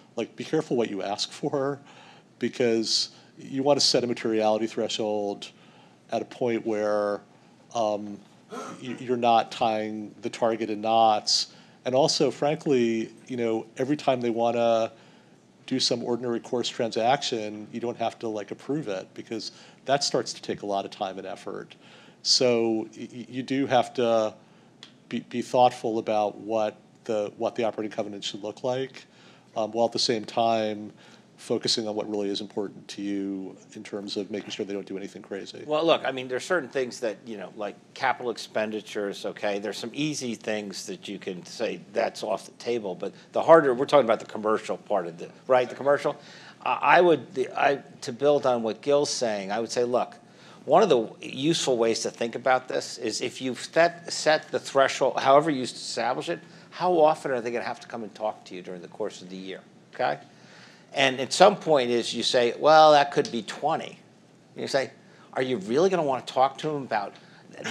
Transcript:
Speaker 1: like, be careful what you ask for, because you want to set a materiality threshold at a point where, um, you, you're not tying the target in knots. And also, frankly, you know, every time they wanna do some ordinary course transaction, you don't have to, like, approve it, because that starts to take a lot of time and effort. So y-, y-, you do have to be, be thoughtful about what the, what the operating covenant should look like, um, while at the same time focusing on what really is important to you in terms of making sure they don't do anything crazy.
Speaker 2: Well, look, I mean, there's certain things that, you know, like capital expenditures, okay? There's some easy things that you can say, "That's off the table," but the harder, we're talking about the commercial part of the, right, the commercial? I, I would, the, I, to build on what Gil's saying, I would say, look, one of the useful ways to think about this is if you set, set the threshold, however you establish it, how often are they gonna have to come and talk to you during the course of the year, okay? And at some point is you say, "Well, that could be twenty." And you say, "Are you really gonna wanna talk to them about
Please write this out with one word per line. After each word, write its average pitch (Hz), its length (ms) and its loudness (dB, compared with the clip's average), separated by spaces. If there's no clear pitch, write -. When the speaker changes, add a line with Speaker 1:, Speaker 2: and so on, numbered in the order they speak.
Speaker 1:
like, - 180 -6
be - 80 -10
careful 160 340 -2
what 110 140 0
you 95 140 -6
ask 98 260 -4
for, 143 480 -4
because 113 680 0
you 135 240 -6
want 143 160 4
to - 80 2
set 131 160 4
a 120 60 -2
materiality 110 580 2
threshold 104 840 -4
at 117 100 -2
a - 40 -6
point 117 420 -2
where, 104 540 0
um, 104 420 -2
you, 123 180 -8
you're 127 180 -2
not 117 360 4
tying 107 600 -2
the 120 80 -4
target 113 380 0
in 104 120 -4
knots. 110 720 4
And 127 100 -2
also, 143 380 4
frankly, 127 800 0
you 131 80 -8
know, 113 300 0
every 135 200 0
time 131 240 0
they 120 100 0
wanna 117 600 2
do 131 120 -2
some 123 240 0
ordinary 120 380 -2
course 117 280 -4
transaction, 110 1040 -2
you 117 60 -6
don't 117 180 -6
have 113 220 -4
to, 120 80 -8
like, 107 240 -6
approve 135 380 -6
it, 95 260 -6
because - 380 -10
that 143 200 0
starts - 280 -2
to - 100 -14
take 98 200 -6
a 104 40 -8
lot 98 180 -2
of 95 80 -12
time 95 260 -6
and 95 80 -10
effort. 98 480 -12
So 113 640 2
y-, 120 160 -12
y-, 120 160 -12
you 127 140 -8
do 135 240 -2
have 123 280 2
to 113 400 2
be, 120 120 -6
be 120 220 -6
thoughtful 123 560 4
about 107 380 0
what 107 400 -2
the, 107 320 -2
what 110 200 -4
the 120 80 -2
operating 107 260 -4
covenant 101 320 -8
should 101 220 -10
look 104 180 -10
like, 131 440 -6
um, 110 160 -2
while 117 140 2
at 117 60 0
the 117 60 -4
same 110 260 0
time 107 680 0
focusing 113 520 -2
on 104 80 -4
what 107 120 -4
really 104 200 -2
is 101 120 -4
important 101 460 -8
to - 160 -12
you 98 540 -4
in 107 80 -14
terms 101 340 -8
of 101 140 -6
making 104 200 -8
sure 107 140 -6
they 98 80 -8
don't 98 140 -8
do 95 100 -8
anything 98 240 -12
crazy. 98 460 -12
Speaker 2:
Well, 151 180 0
look, 156 200 4
I 131 80 -2
mean, 131 160 -8
there's 123 160 -4
certain 165 240 -2
things 123 320 -4
that, 107 160 -4
you 110 100 -10
know, 92 200 -12
like 101 180 -8
capital 123 360 -2
expenditures, 107 960 -6
okay? 101 320 -4
There's 101 180 -6
some 120 160 -8
easy 131 440 -4
things 104 500 -6
that 92 220 -12
you 98 100 -8
can 90 260 -10
say, 95 360 -6
"That's - 300 -4
off 107 220 -4
the - 80 -20
table," 110 420 -4
but 98 180 -8
the 104 100 0
harder, 143 320 8
we're 131 120 -2
talking 139 180 6
about 110 160 2
the - 60 -14
commercial 107 500 -2
part 92 320 -4
of 85 100 -12
the, 90 120 -14
right, 127 200 4
the 127 60 -10
commercial? 143 420 0
I, 123 140 0
I - 20 8
would, 160 340 4
the, 127 140 -2
I, 139 240 2
to 139 100 -8
build 143 340 2
on 123 160 2
what 110 180 -4
Gil's 143 300 2
saying, 104 400 -2
I 110 80 -2
would 113 140 -6
say, 123 100 0
look, 120 320 0
one 165 200 8
of 202 60 4
the 117 200 4
useful 135 560 0
ways 113 260 2
to 107 100 -2
think 117 240 -4
about 127 320 2
this 139 300 -6
is 110 220 -4
if 127 220 -6
you 127 140 -4
set, - 560 0
set 156 400 0
the 123 80 0
threshold, - 580 2
however 139 320 6
you 131 120 -2
establish 123 640 -4
it, 170 100 -4
how 175 300 2
often 156 320 4
are 120 80 -2
they 117 100 -4
gonna 117 140 -4
have 117 160 -8
to - 80 -20
come 117 160 -10
and 98 100 -14
talk 107 300 -6
to - 100 -16
you 92 80 -12
during 90 180 -12
the 85 60 -16
course 92 360 -8
of 90 60 -18
the 92 80 -14
year, 92 240 -12
okay? 139 280 -4
And 135 260 2
at 127 120 -6
some 196 240 8
point 135 320 2
is 120 240 0
you 117 100 -4
say, 120 360 2
"Well, 156 340 8
that 143 200 6
could 120 200 0
be 117 80 -4
twenty." - 580 -6
And - 60 -12
you 127 80 -6
say, 131 220 -2
"Are 131 80 -4
you 127 160 0
really 117 320 2
gonna 180 140 0
wanna 135 180 0
talk 135 380 0
to - 80 -6
them 147 160 -4
about 107 320 -4